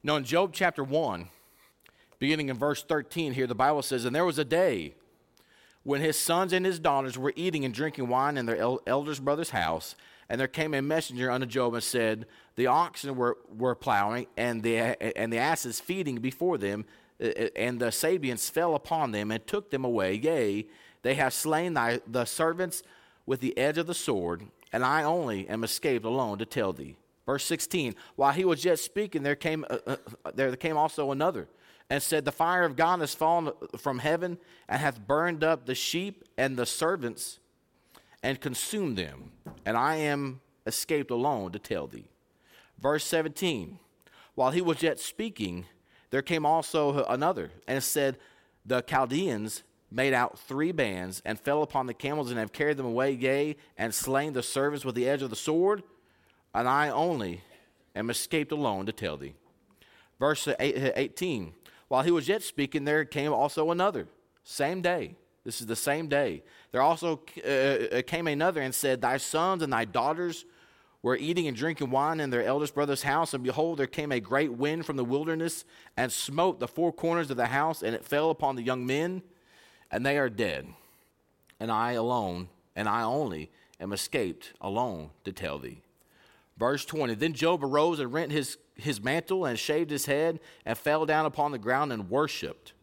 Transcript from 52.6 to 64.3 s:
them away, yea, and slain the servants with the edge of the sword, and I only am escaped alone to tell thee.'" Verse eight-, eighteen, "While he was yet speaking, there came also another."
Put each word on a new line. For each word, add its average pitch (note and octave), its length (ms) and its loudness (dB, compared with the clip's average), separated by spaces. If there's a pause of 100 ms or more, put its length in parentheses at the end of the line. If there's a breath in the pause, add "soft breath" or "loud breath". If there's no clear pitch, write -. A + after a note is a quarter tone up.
them C3 100 -4
away, B2+ 240 2
yea, C#3 460 0 (200 loud breath)
and G#2+ 180 -2
slain C#3 400 0
the B2 80 0
servants C#3 420 -2
with B2+ 100 -4
the B2 140 2
edge C#3 140 0
of B2+ 80 -4
the G#2+ 60 -6
sword, F#3 460 2 (720 soft breath)
and B2 140 2
I C#3+ 220 4
only A#2 500 0 (560 soft breath)
am A2+ 140 -2
escaped D3 420 -2
alone A2+ 320 0
to A2 80 -4
tell E2 240 -6
thee.'" C#2 180 -12 (840 soft breath)
Verse D3 260 2 (140)
eight-, C3+ 340 2
eighteen, B2 600 -2 (340 loud breath)
"While D#3+ 140 2
he E3+ 80 4
was D#3 180 2
yet A3 140 0
speaking, C#3+ 420 -2
there D3+ 200 2
came D3+ 280 0
also D3 380 2
another." E3+ 380 0 (360)